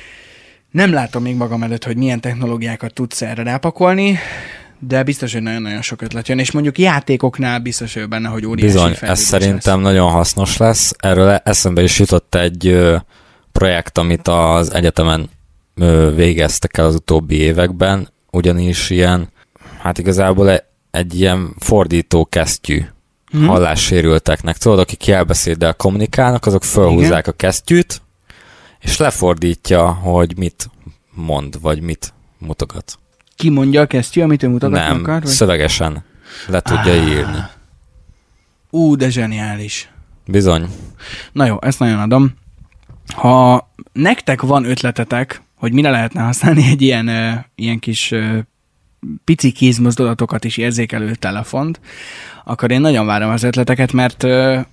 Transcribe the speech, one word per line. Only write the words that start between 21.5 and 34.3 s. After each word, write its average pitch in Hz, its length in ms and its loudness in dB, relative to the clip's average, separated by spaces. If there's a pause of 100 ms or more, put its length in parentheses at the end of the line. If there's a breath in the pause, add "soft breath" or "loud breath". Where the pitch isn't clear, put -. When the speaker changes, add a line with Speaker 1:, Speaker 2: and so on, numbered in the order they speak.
Speaker 2:
fordító 85 680 2
kesztyű 80 580 -4 (480)
Speaker 1:
Mhm. 151 140 2
Speaker 2:
hallássérülteknek. 82 1120 2
Tudod, 104 220 4
akik - 260 -2
jelbeszéddel 85 680 0
kommunikálnak, 110 720 0
azok 98 180 2
fölhúzzák 85 440 4
Speaker 1:
Igen. 82 180 2
Speaker 2:
a 82 60 -6
kesztyűt, - 720 0 (800 soft breath)
és - 180 -4
lefordítja, 87 920 0
hogy 87 460 0
mit - 320 -6 (440)
mond, 73 480 -6
vagy 78 200 -2
mit 82 320 -8 (240)
mutogat. - 600 -10 (380)
Speaker 1:
Ki 165 140 0
mondja 139 320 4
a 147 40 4
kesztyű, 139 360 -2
amit 151 220 2